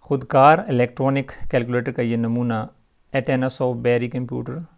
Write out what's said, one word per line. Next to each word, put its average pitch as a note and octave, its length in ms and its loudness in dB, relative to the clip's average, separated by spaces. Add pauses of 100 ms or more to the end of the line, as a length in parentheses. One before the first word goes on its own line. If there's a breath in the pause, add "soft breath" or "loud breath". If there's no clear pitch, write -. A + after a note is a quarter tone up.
خودکار C#3+ 580 4 (100)
الیکٹرانک C3+ 640 0 (180)
کیلکولیٹر B2 420 -2
کا B2 100 -4
یہ A#2 140 0
نمونہ A#2 500 -2 (460)
ایٹینوسوف C3 640 -2
بیری A#2+ 320 0
کمپیوٹر B2+ 480 -6 (220)